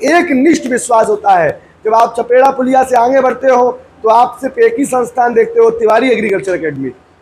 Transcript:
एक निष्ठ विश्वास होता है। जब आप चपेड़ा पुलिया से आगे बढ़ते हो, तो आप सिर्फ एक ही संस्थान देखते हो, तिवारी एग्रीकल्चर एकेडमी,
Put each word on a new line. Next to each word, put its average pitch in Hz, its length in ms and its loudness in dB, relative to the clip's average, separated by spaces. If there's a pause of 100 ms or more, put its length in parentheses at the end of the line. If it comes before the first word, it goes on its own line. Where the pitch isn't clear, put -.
एक 339 280 0
निष्ठ 269 360 0
विश्वास 233 400 0
होता 202 280 0
है। 160 260 -2 (240)
जब 214 100 0
आप 233 240 0
चपेड़ा 254 320 2
पुलिया 262 320 0
से 254 120 -2
आगे 254 260 2
बढ़ते 254 260 -2
हो, 247 320 0 (240)
तो 220 60 2
आप 240 320 2
सिर्फ 262 180 -6
एक 226 200 2
ही 277 60 -2
संस्थान 240 480 -2
देखते 226 260 0
हो, 226 100 4
तिवारी 226 420 0
एग्रीकल्चर 196 440 -2
एकेडमी, 139 360 -8 (300)